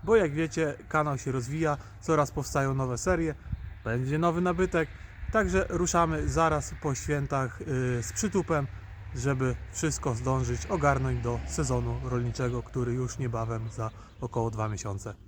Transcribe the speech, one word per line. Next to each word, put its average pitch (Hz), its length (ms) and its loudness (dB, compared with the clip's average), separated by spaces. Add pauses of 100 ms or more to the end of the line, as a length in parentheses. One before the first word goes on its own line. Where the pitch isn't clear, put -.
bo 220 120 6
jak 170 160 4
wiecie, 156 420 0 (140)
kanał 147 300 2
się 131 140 -2
rozwija, 143 440 0 (240)
coraz 147 300 4
powstają 135 440 0
nowe 127 240 0
serie, 165 360 2 (500)
będzie 131 340 0
nowy 170 220 4
nabytek, 180 480 2 (440)
także 190 360 4
ruszamy 170 600 2
zaraz 156 540 2
po 139 120 2
świętach, 139 680 -2
y, - 40 -8 (380)
z - 100 -6
przytupem, 165 540 2 (480)
żeby 127 420 2 (160)
wszystko 143 420 0
zdążyć 123 520 0
ogarnąć 135 560 2
do 120 240 -2
sezonu 123 480 0 (100)
rolniczego, 123 580 -2
który 120 300 -2
już 127 260 -2
niebawem 113 520 -2
za 110 200 -4 (300)
około 117 300 0
dwa 110 180 -2
miesiące 101 460 -6 (140)